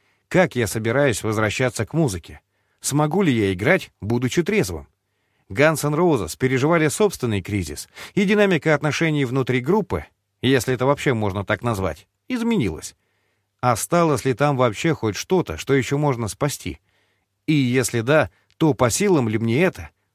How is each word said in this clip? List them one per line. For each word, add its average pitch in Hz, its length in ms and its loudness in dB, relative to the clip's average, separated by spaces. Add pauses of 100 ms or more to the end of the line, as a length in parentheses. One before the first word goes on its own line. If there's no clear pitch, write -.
(280)
Как 170 280 2
я 117 100 0
собираюсь 117 560 0
возвращаться 110 640 -2
к - 60 -18
музыке? 95 480 -2 (400)
Смогу 151 420 0
ли 160 100 2
я 104 200 2
играть, 117 480 0
будучи 123 420 -2
трезвым? 120 460 -2 (600)
Guns 143 380 2
N' 147 80 -2
Roses 147 420 0
переживали 143 520 2
собственный 127 520 0
кризис, 90 480 -6 (260)
и 202 100 2
динамика 190 500 2
отношений 147 500 0
внутри 127 360 -2
группы, 143 460 -2 (360)
если 127 320 2
это 123 120 0
вообще 139 280 2
можно 104 300 -2
так 107 180 -2
назвать, 95 460 -4 (200)
изменилась. 220 680 -2 (640)
Осталось 143 640 0
ли 131 100 0
там 143 220 0
вообще 127 380 0
хоть 110 220 -4
что-то, 165 400 -2
что - 180 -2
ещё 139 240 0
можно 123 300 0
спасти? - 520 -6 (640)
И 156 60 0
если 123 480 0
да, 131 300 2 (260)
то 156 180 2
по 123 160 2
силам 165 380 2
ли 110 100 -2
мне 113 240 0
это, 170 280 -4 (240)